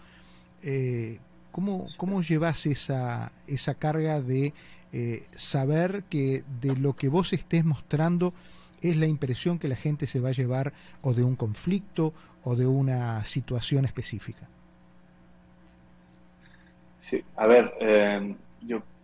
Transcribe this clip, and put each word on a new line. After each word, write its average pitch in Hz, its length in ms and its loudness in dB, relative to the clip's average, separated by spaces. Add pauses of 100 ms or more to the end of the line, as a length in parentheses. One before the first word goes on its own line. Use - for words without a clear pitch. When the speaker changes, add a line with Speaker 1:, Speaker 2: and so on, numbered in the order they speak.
(640)
Speaker 1:
Eh, 123 560 -4 (320)
¿cómo, 185 380 -4
Speaker 2:
Sí. - 80 -14
Speaker 1:
cómo 190 240 -2
llevas 160 460 2
esa, 123 680 -2 (140)
esa 143 300 -2
carga 156 440 0
de, 131 320 0 (400)
eh, 117 420 -6
saber 160 760 0
que 135 340 0 (160)
de 135 160 0
lo 135 180 0
que 143 140 -2
vos 170 240 2
estés 170 320 2
mostrando 170 680 0 (460)
es 170 160 0
la 160 100 4
impresión 151 520 0
que 156 100 -6
la 131 60 -2
gente 147 320 -2
se 127 140 -2
va 123 80 0
a 131 40 0
llevar 131 400 -2 (300)
o 131 100 2
de 120 120 4
un 127 100 4
conflicto 160 800 -2 (320)
o 123 100 -2
de 123 120 2
una 127 580 0
situación 127 600 -2
específica? - 640 -8 (2500)
Speaker 2:
Sí, - 240 -4 (120)
a 110 100 2
ver, 117 340 8
eh, 104 540 4 (280)
yo 117 200 -4 (220)